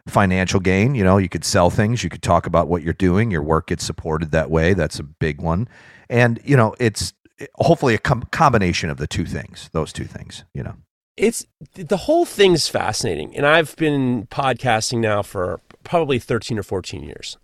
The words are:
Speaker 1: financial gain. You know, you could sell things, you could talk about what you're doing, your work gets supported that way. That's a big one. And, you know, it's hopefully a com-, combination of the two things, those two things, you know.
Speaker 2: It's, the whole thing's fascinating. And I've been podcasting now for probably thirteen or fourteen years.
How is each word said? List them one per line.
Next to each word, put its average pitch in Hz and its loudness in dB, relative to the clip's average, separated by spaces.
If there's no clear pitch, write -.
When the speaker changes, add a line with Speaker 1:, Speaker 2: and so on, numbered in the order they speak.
Speaker 1:
financial 92 2
gain. 95 2
You 110 0
know, 92 6
you 95 2
could 82 -6
sell 87 4
things, 110 0
you 85 -4
could - -14
talk 85 2
about 82 0
what 82 -2
you're 80 0
doing, 98 2
your 78 -2
work 80 0
gets 87 -6
supported 80 -6
that 78 0
way. 82 2
That's 78 -4
a 76 -10
big 76 -6
one. 85 -2
And, 120 2
you 139 2
know, 110 4
it's 110 -2
hopefully 131 2
a - 2
com-, 120 -2
combination 101 2
of 65 -8
the 76 -6
two 87 -4
things, - -12
those 78 -4
two - -10
things, - -16
you 67 -10
know. - -12
Speaker 2:
It's, - 0
the 190 -4
whole 339 2
thing's 185 2
fascinating. 98 -4
And 143 0
I've 156 4
been 131 0
podcasting 120 -2
now 107 0
for 92 -6
probably 143 0
thirteen 113 -4
or 95 -6
fourteen 90 -8
years. - -14